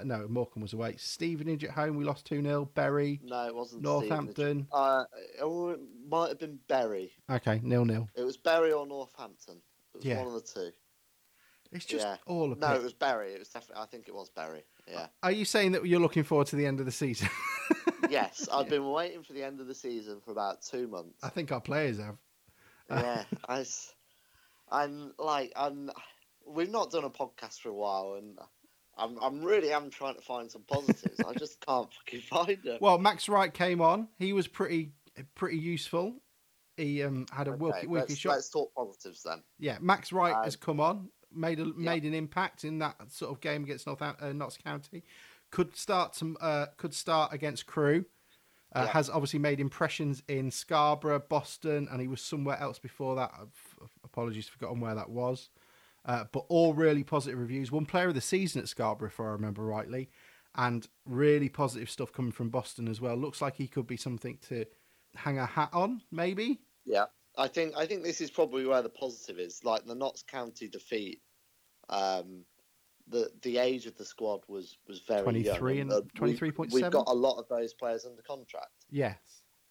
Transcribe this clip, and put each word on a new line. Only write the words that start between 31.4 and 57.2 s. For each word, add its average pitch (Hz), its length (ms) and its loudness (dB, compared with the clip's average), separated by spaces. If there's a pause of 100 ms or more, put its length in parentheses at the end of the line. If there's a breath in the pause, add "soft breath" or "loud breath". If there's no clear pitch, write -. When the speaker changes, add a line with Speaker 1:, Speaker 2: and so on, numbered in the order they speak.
Speaker 1:
<laughs> - 40 -12
Speaker 2:
can't 127 280 2
fucking - 280 -12
find 190 420 2
them. - 160 -2
Speaker 1:
Well, 185 180 10
Max 202 300 4
Wright 196 260 6
came 175 280 4
on. 190 260 6 (100)
He 185 140 0
was 196 160 4
pretty, 165 460 -2 (420)
pretty 165 220 -2
useful. 170 580 0 (600)
He, 143 260 0
um, 131 300 -2
had 139 160 -2
a - 20 -4
Speaker 2:
Okay, 139 100 -6
Speaker 1:
wilky, 131 260 0
wilky 165 40 -2 (180)
Speaker 2:
let's, 143 80 -2
Speaker 1:
shot. - 180 0
Speaker 2:
let's - 140 -4
talk 147 240 -2
positives 98 500 -8
then. 82 200 -6 (160)
Speaker 1:
Yeah, 135 220 -4
Max 190 320 0
Wright 185 220 4
Speaker 2:
Um, 110 100 2
Speaker 1:
has 143 100 -4
come 151 240 -4
on, 185 300 0 (240)
made 160 260 -2
a, 160 60 -2
Speaker 2:
yeah. 160 100 -2
Speaker 1:
made 165 300 -2
an 151 80 0
impact 160 500 -2
in 156 160 -4
that - 320 -4
sort - 220 -8
of 135 80 -12
game 147 240 -2
against 139 200 -8
Northam-, 147 360 -6
uh, 143 100 -6
Notts 143 260 -6
County. 147 460 -10 (460 loud breath)
Could 180 280 -2
start 185 360 2
some, 160 280 -4
uh, 151 240 2 (100)
could 151 180 -8
start 156 380 2
against 147 360 -4
Crewe. 156 360 4 (720 soft breath)
Uh, 131 100 2
Speaker 2:
Yeah. 107 60 0
Speaker 1:
has 151 180 4
obviously 147 300 0
made 143 220 2
impressions 143 640 0
in 135 240 0
Scarborough, 151 680 2
Boston, 147 720 -2
and 127 120 -4
he 127 80 -2
was 131 120 -4
somewhere 139 380 -2
else - 200 -6
before 131 360 -4
that. 131 180 -2
I've, - 480 -20
I've, 113 80 -20 (140)
apologies, 110 460 -6
forgotten 120 320 -6
where 113 120 -2
that 107 160 -6
was. 123 400 -2 (540 soft breath)
Uh, 120 300 -2
but 135 160 -2
all 165 240 8
really 147 320 6
positive 131 340 0